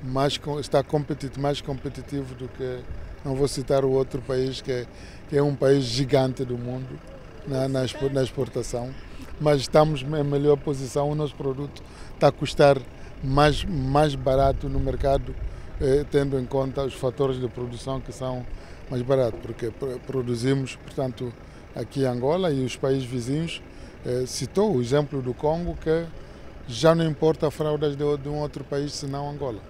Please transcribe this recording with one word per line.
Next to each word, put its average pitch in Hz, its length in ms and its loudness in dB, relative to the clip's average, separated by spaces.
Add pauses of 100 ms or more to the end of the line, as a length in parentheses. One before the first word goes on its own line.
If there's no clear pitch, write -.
mais 135 320 0
com, 147 240 -4
está 143 220 2
competi-, 139 580 -2
mais 143 220 0
competitivo 131 720 -6
do 127 140 -10
que, 127 320 -6 (420)
não 135 140 -2
vou 135 140 4
citar 139 340 2
o 135 80 4
outro 131 300 2
país, 131 400 -2
que 135 100 -6
é, 123 160 -2 (400)
que 147 100 0
é 143 60 6
um 143 100 4
país 139 300 6
gigante 131 640 2
do 123 120 -4
mundo 127 400 -8 (480)
na, 135 220 0
na 135 160 2
expo-, 135 260 -2
na 135 140 2
exportação, 123 720 -4 (460)
mas 151 180 6
estamos 151 440 4
em 147 200 -2
melhor 143 320 6
posição, 139 540 -2
o 151 60 -2
nosso 151 200 -2
produto 139 480 -6 (300)
está 147 160 6
a - 20 4
custar 143 460 6 (440)
mais, 139 440 4
mais 143 500 4
barato 135 540 2
no 135 100 0
mercado, 135 560 2 (460)
eh, 143 280 4
tendo 139 300 4
em 127 60 -2
conta 135 400 0
os 123 80 -4
fatores 131 480 0
de 123 80 -2
produção 123 500 -6
que 123 140 -10
são 127 320 -6 (440)
mais 127 120 -2
baratos, 127 400 2
porque 117 280 -6
pro-, 127 380 -6
produzimos, 127 680 0
portanto, 127 560 -6 (420)
aqui 127 280 -2
em - 20 4
Angola 139 460 2
e 135 120 0
os 120 140 -4
países 135 260 0
vizinhos. 131 580 -4 (440)
Eh, 123 220 0
citou 185 500 0
o 123 40 4
exemplo 139 400 0
do 123 120 -2
Congo, 160 420 -2
que 160 300 0 (640)
já 151 260 6
não 165 100 4
importa 156 460 2
fraldas 151 460 0
de, 147 200 2
de 139 120 -6
um 147 80 -2
outro 147 260 -4
país 143 300 -2
senão 143 360 -6
Angola. 139 300 -6 (100)